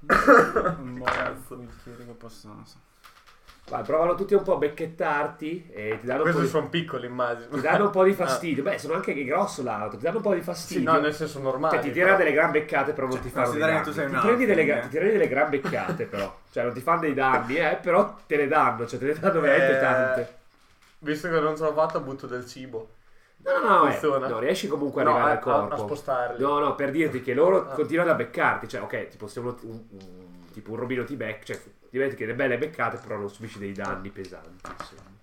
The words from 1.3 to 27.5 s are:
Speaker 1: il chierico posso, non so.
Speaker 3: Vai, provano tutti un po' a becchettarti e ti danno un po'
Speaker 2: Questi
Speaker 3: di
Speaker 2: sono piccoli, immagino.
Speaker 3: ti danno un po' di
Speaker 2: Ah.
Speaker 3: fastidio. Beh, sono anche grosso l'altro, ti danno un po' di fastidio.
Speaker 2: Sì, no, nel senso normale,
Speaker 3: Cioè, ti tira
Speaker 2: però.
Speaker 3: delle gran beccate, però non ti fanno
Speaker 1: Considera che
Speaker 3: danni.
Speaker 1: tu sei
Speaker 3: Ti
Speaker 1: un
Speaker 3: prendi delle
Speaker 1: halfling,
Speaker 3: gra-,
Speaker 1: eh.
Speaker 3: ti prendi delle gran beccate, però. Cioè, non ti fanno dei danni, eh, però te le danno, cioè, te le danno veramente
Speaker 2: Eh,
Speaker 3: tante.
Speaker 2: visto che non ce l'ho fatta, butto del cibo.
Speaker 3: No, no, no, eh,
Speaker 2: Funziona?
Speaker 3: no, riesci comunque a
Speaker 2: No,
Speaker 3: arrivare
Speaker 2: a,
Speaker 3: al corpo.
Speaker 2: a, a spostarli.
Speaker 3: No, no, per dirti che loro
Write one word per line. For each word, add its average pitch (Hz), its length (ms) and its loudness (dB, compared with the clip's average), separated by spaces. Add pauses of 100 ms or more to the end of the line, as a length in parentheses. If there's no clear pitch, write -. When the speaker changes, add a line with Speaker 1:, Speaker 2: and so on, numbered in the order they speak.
Speaker 1:
il 120 140 -16 (140)
chierico 120 300 -18
posso, 110 340 -20
non 107 180 -18
so. - 120 -20 (920)
Speaker 3:
Vai, 120 120 -6
provano 160 340 2
tutti 196 180 0
un 196 100 6
po' 185 120 2
a - 20 -4
becchettarti 156 1120 -4
e 107 300 -6
ti 117 40 -12
danno 131 180 0
un - 20 4
po' 170 80 4
Speaker 2:
Questi 165 80 2
Speaker 3:
di - 80 2
Speaker 2:
sono 151 180 0
piccoli, 131 380 -6
immagino. 120 500 -4
Speaker 3:
ti 135 60 -2
danno 185 240 2
un 202 60 0
po' 185 120 4
di 190 80 6
Speaker 2:
Ah. 202 40 2
Speaker 3:
fastidio. 139 460 -2
Beh, 196 160 -2
sono 151 180 -6
anche 190 180 -4 (100)
grosso 151 400 -2
l'altro, 107 340 -6
ti 104 60 -12
danno 165 140 -2
un 208 60 -4
po' 202 100 2
di 170 80 0
fastidio. 165 500 -2
Speaker 2:
Sì, 160 60 6
no, 147 40 4
nel 151 120 0
senso 151 260 -6
normale, 135 360 0
Speaker 3:
Cioè, - 100 0
ti 143 80 -4
tira 180 140 4
Speaker 2:
però. 196 100 6
Speaker 3:
delle 160 160 4
gran 160 180 4
beccate, 151 400 0
però 131 160 -2
non 127 140 -4
ti 123 80 -8
fanno 127 160 0
Speaker 1:
Considera 151 260 0
che 160 80 2
Speaker 3:
danni. - 80 -2
Speaker 1:
tu 151 60 -6
sei 151 160 -4
Speaker 3:
Ti 139 60 -6
Speaker 1:
un 127 40 0
Speaker 3:
prendi 240 260 4
delle 190 180 4
Speaker 1:
halfling, 143 160 2
Speaker 3:
gra-, 120 60 -6
Speaker 1:
eh. 117 40 -10
Speaker 3:
ti 117 80 -8
prendi 185 160 2
delle 170 160 4
gran 131 200 2
beccate, 135 560 -2
però. 101 320 -8 (140)
Cioè, 120 140 -2
non 120 80 -2
ti 123 80 -10
fanno 165 180 2
dei 156 140 0
danni, 127 420 2
eh, 165 260 0
però 180 340 2 (120)
te 160 80 0
le 143 140 4
danno, 123 360 2
cioè, 117 140 -8
te 120 60 -4
le 156 140 0
danno 190 200 2
veramente 139 380 6
Speaker 2:
Eh, - 20 2
Speaker 3:
tante. 131 580 0 (600)
Speaker 2:
visto 151 300 -4
che 165 100 2
non 151 160 0
ce 151 80 -4
l'ho 151 100 0
fatta, 156 280 2
butto 135 260 -10
del 123 180 -8
cibo. 120 440 -12 (560)
Speaker 3:
No, 269 140 2
no, - 80 0 (120)
no, - 80 6
eh, - 40 4
Speaker 2:
Funziona? 135 360 0
Speaker 3:
no, 117 120 -4
riesci 151 280 0
comunque 139 340 -2
a 151 40 4
Speaker 2:
No, 151 60 6
Speaker 3:
arrivare 151 200 4
Speaker 2:
a, - 40 2
Speaker 3:
al - 60 -2
corpo. 110 320 0
Speaker 2:
a, - 40 -4
a - 20 -4
spostarli. 120 640 -4
Speaker 3:
No, 147 160 2
no, 143 160 0
per 139 160 -2
dirti 135 300 -2
che 123 120 -2
loro 180 360 4